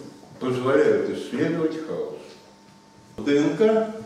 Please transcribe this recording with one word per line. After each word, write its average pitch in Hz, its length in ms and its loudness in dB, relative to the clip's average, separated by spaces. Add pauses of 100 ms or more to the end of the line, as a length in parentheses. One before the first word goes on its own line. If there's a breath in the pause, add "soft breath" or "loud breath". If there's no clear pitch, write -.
(400)
позволяют 123 680 2
исследовать 156 760 -4
хаос. - 340 -8 (960)
Д 143 200 2
Н 156 200 2
К 220 360 4 (120)